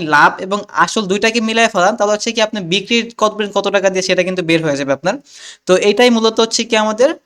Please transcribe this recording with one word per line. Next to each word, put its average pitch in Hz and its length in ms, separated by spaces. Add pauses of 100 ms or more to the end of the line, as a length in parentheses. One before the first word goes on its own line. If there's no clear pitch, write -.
(160)
লাভ 165 160 (140)
এবং 202 140 (240)
আসল - 280
দুইটাকে 220 360
মিলাই 220 260
ফেলান 190 240
তাহলে 208 180
হচ্ছে 208 200
কি 226 120
আপনি 214 120 (140)
বিক্রি 202 240 (240)
করবেন 214 340
কত 196 100 (100)
টাকা 190 180
দিয়ে 185 140
সেটা 185 200
কিন্তু 180 220
বের 165 160
হয়ে 143 140
যাবে 139 180
আপনার। 196 180 (520)
তো 185 60 (160)
এটাই 247 260
মূলত 226 280
হচ্ছে 226 260
কি 220 140
আমাদের 220 260 (160)